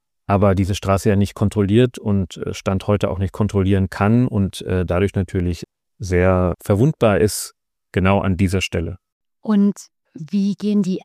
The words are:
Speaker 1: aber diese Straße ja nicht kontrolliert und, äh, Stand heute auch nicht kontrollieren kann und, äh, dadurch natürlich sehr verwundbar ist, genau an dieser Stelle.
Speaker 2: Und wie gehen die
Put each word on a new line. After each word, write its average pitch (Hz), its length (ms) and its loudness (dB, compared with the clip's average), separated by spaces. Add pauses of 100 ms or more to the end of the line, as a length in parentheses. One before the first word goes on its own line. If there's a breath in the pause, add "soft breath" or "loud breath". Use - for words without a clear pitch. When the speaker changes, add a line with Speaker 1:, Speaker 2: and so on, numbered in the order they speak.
(260)
Speaker 1:
aber 98 280 2
diese 98 200 0
Straße 98 340 0
ja 101 80 4
nicht 101 180 0
kontrolliert 107 640 0
und, 98 380 -2
äh, 90 160 -8
Stand 98 340 -4
heute 104 240 0
auch 85 80 -6
nicht 95 140 -2
kontrollieren 98 560 0
kann 117 400 2
und, 98 320 -2
äh, 92 240 -2
dadurch 87 300 -2
natürlich 90 500 -4 (340)
sehr 90 640 2
verwundbar 107 560 2
ist, - 360 -2 (380)
genau 95 280 2
an 95 160 -2
dieser 92 240 0
Stelle. 85 380 -4 (420)
Speaker 2:
Und 202 340 2 (400)
wie 196 400 -4
gehen 208 280 -2
die 180 220 -2